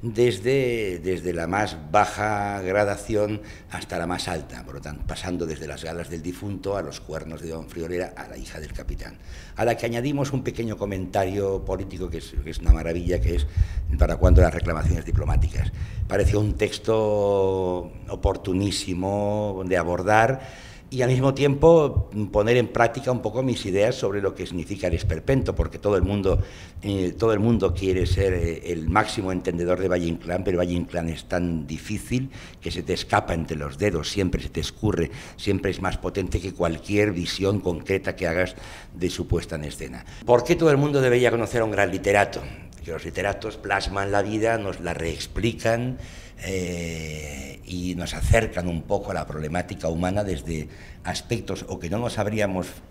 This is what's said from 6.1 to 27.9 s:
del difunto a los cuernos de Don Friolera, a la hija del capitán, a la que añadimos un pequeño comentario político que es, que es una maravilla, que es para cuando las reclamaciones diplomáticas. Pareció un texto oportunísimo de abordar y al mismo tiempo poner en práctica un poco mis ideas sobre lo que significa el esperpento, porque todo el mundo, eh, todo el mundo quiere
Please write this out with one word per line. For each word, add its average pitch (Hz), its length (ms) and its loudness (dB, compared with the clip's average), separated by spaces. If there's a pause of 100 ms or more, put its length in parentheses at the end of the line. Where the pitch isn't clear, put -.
del 82 100 -8
difunto 98 560 -6
a 95 60 -2
los 69 180 -10
cuernos 78 400 -10
de 82 80 -10
Don 80 220 -10
Friolera, 87 440 -4
a - 140 -14
la 62 80 -16
hija - 240 -12
del 76 140 -12
capitán, - 420 -8 (400)
a 110 80 0
la 117 140 2
que 117 80 -4
añadimos 135 480 -2
un 127 80 -2
pequeño 117 340 -4
comentario 98 880 0
político 92 460 -6
que 80 80 -6
es, - 160 -12 (100)
que 78 60 -8
es - 80 -6
una 82 160 8
maravilla, 85 440 2
que 85 180 2
es 76 100 2 (520)
para 82 180 6
cuando 90 260 10
las 85 100 8
reclamaciones 82 540 0
diplomáticas. 78 680 2 (340)
Pareció 101 320 4
un 104 140 4
texto 98 1400 2 (200)
oportunísimo 98 1500 0
de 90 140 2
abordar 104 960 2 (160)
y 127 120 -2
al 123 80 4
mismo 131 240 4
tiempo 143 760 6 (220)
poner 104 260 4
en 117 120 4
práctica 117 420 2
un 120 100 0
poco 110 220 -2
mis 120 240 -2
ideas 101 300 2
sobre 101 260 -2
lo 92 140 0
que 90 100 -6
significa 87 400 -4
el 87 80 2
esperpento, 85 640 0
porque 80 240 -2
todo 101 160 4
el 90 60 4
mundo, 95 360 2 (440)
eh, 95 360 0
todo 113 140 4
el 104 80 2
mundo 101 340 4
quiere 92 320 2